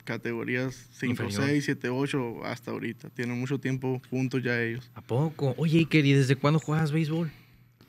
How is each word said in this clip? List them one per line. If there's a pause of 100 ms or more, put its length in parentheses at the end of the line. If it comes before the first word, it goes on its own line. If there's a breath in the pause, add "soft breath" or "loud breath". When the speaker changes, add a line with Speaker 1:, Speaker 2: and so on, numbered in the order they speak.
Speaker 1:
categorías
cinco,
Speaker 2:
Inferior.
Speaker 1:
seis,
siete,
ocho,
hasta
ahorita.
Tienen
mucho
tiempo
juntos
ya
ellos.
Speaker 2:
¿A
poco?
Oye,
Iker,
¿y
desde
cuándo
juegas
béisbol? (580 soft breath)